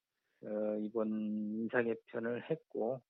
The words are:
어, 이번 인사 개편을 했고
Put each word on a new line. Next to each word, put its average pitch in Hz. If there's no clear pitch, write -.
어, 107
이번 110
인사 107
개편을 117
했고 135